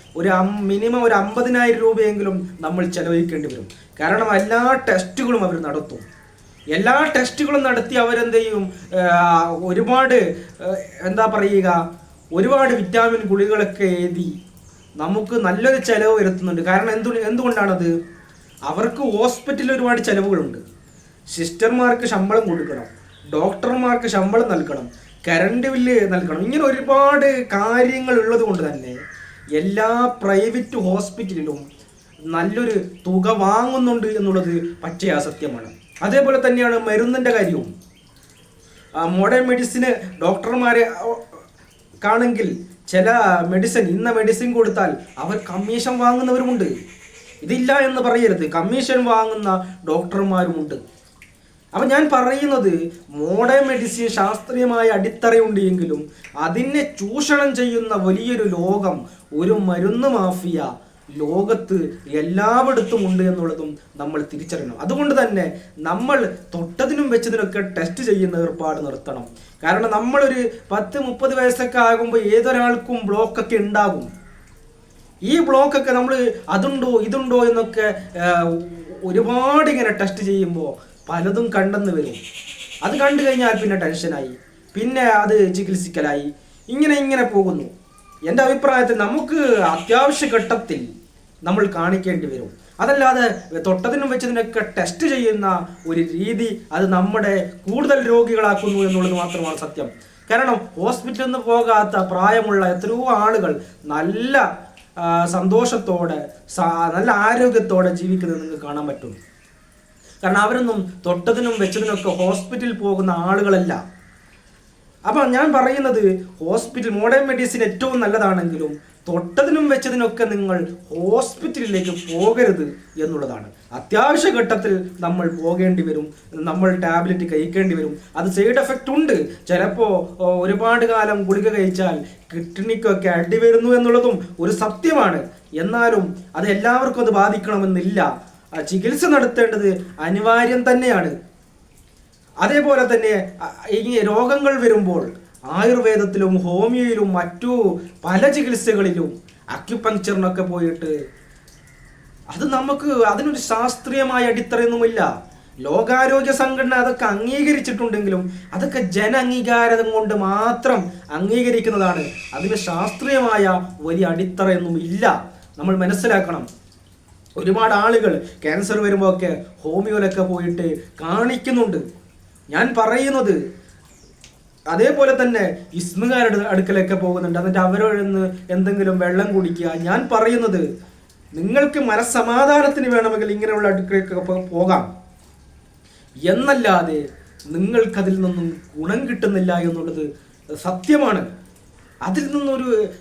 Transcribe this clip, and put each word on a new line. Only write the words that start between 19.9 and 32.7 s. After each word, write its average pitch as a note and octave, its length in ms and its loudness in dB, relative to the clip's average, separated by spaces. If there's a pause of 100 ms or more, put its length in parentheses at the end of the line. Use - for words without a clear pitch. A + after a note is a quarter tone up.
ചെലവുകളുണ്ട്. G3 580 -2 (760)
സിസ്റ്റർമാർക്ക് A#3+ 720 0
ശമ്പളം G#3 420 0
കൊടുക്കണം, D3 380 -4 (460)
ഡോക്ടർമാർക്ക് A#3+ 760 -2
ശമ്പളം G#3 440 2
നൽകണം, C#3+ 400 -4 (380)
കറണ്ട് G3 380 0
ബില്ല് B3 460 2
നൽകണം. F3+ 320 -2
ഇങ്ങനെ C#4+ 200 0
ഒരുപാട് C#4 840 4
കാര്യങ്ങൾ B3 720 2
ഉള്ളത് A3+ 200 2
കൊണ്ട് F3 320 -2
തന്നെ B2+ 240 -12 (600)
എല്ലാ A3 500 0 (160)
പ്രൈവറ്റ് G#3+ 540 0
ഹോസ്പിറ്റലിലും F#3 920 -4 (500)
നല്ലൊരു G3 580 -2